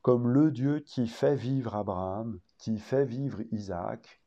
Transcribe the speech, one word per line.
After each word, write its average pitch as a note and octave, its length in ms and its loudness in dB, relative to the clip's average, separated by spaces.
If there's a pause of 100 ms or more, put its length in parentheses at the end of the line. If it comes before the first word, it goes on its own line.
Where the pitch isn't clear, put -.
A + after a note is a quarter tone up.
comme A#2+ 260 4
le D3 220 6
Dieu C#3 280 0
qui B2+ 280 -4
fait C#3 280 2
vivre B2 400 -2
Abraham, G2 640 -4 (200)
qui A2 180 -2
fait C3 260 0
vivre C3+ 380 -4 (100)
Isaac, G#2 760 -8